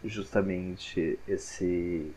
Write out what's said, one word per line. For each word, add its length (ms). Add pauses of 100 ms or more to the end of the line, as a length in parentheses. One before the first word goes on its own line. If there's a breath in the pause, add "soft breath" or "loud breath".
justamente 1120 (100)
esse 880